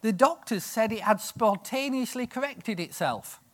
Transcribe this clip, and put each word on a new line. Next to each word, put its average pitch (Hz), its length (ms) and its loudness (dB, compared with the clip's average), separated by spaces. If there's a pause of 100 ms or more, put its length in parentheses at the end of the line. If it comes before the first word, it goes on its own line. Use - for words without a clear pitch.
the 220 100 2
doctors 247 520 2
said 220 280 0
it 214 80 -6
had 202 200 4
spontaneously 254 1040 0
corrected 240 520 -6
itself. 147 640 -4 (140)